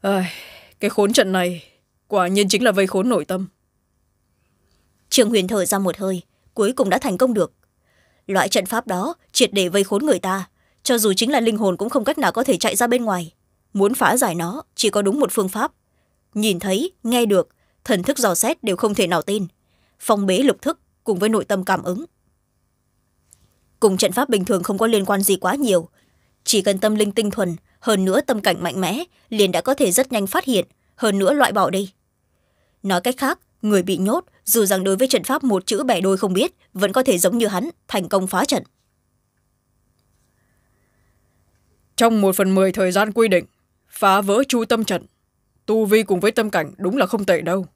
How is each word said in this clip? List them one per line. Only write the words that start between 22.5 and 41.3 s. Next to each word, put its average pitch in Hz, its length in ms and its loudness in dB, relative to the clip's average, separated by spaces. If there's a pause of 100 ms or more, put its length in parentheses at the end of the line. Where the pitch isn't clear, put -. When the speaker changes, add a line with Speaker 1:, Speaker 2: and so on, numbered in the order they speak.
Speaker 2:
Cùng 196 160 4
trận 190 160 2
pháp 269 160 -2
bình 208 160 0
thường 190 180 -2
không 196 160 -4
có 220 80 2
liên 214 180 2
quan 196 180 0
gì 202 140 2
quá 185 180 -2
nhiều. 202 340 0 (560)
Chỉ 208 180 0
cần 196 160 0
tâm 214 160 0
linh 208 180 0
tinh 208 180 -2
thuần, 180 260 -4 (240)
hơn 202 240 0
nữa 190 160 2
tâm 240 200 -2
cảnh 196 220 0
mạnh 170 180 -4
mẽ, 196 240 -4 (240)
liền 202 240 2
đã 180 80 0
có 262 140 0
thể 226 180 2
rất 254 200 0
nhanh 202 140 -2
phát - 180 -4
hiện, 208 220 0 (280)
hơn 208 240 -2
nữa 190 140 2
loại 285 200 2
bỏ 190 180 0
đi. 190 220 -4 (880)
Nói 190 180 0
cách 240 180 -2
khác, 277 200 -2 (240)
người 208 200 2
bị 185 140 -2
nhốt, 214 280 0 (200)
dù 226 200 2
rằng 190 200 0
đối 196 120 2
với 254 120 2
trận 220 160 -2
pháp 285 200 -4
một 196 220 0
chữ 214 160 -2
bẻ 240 180 0
đôi 196 160 2
không 190 160 -2
biết, 233 220 0 (180)
vẫn 196 200 -2
có 262 100 2
thể 262 160 2
giống 262 200 2
như 226 80 2
hắn, 202 240 -4 (180)
thành 190 200 -4
công 190 180 0
phá 190 180 0
trận. - 180 -2 (3250)